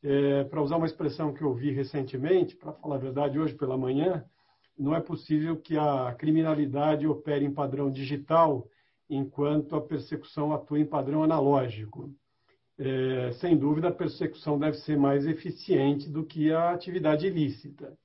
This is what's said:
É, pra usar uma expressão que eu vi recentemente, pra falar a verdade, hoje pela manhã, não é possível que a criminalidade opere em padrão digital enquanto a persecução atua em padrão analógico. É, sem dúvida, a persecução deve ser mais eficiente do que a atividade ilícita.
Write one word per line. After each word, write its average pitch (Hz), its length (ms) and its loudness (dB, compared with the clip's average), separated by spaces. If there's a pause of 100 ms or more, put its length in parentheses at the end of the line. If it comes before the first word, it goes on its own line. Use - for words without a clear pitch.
É, 139 440 2
pra 151 160 -4
usar 143 160 0
uma 165 80 2
expressão 151 480 -4
que 147 100 -8
eu 135 100 0
vi 131 180 -2
recentemente, 135 840 0
pra - 160 -14
falar 151 240 -8
a 131 40 -2
verdade, 135 380 -2
hoje 156 160 0
pela 131 240 -2
manhã, 143 460 0 (540)
não 147 180 0
é 165 60 0
possível 160 560 -2
que 160 200 -4
a 131 400 0
criminalidade 151 880 2
opere 147 400 0
em 139 80 -2
padrão 139 380 -2
digital 143 720 2 (440)
enquanto 147 680 -2
a 147 60 0
persecução 151 720 -6
atua 147 260 -4
em 156 60 4
padrão 147 360 -2
analógico. 135 880 0 (680)
É, 131 640 -2
sem 170 160 4
dúvida, 151 320 2
a - 140 -4
persecução 151 540 -4
deve 147 200 0
ser 151 200 -2
mais 139 300 4
eficiente 147 800 0
do 156 140 -4
que 156 260 0
a 165 220 2
atividade 175 560 0
ilícita. 143 640 -4 (140)